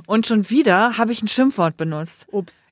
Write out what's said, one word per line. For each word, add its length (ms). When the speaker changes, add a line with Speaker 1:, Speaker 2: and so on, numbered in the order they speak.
Speaker 1:
und 180
schon 240
wieder 480
habe 140
ich 100
ein 60
Schimpfwort 500
benutzt. 540
Speaker 2:
Ups. 400